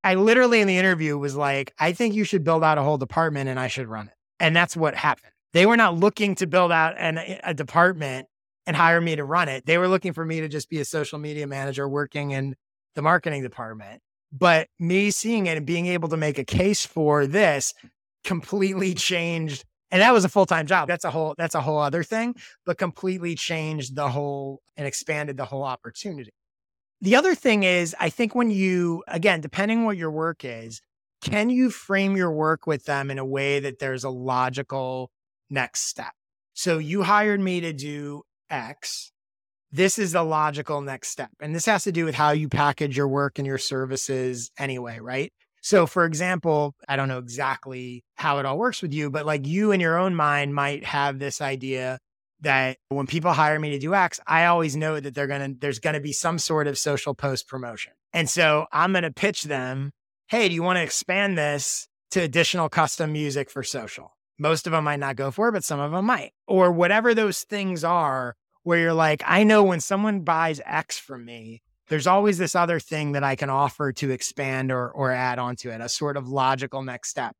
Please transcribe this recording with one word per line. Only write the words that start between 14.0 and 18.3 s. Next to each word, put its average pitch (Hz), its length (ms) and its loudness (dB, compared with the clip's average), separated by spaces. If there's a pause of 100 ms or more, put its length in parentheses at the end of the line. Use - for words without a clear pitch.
But 160 380 4 (100)
me 190 320 2
seeing 214 360 0
it 165 100 0
and 147 100 -4
being 170 200 0
able 175 220 -2
to 156 80 0
make 151 220 0
a 135 60 -4
case - 420 2
for 147 400 4
this 156 480 2 (480)
completely 190 720 -2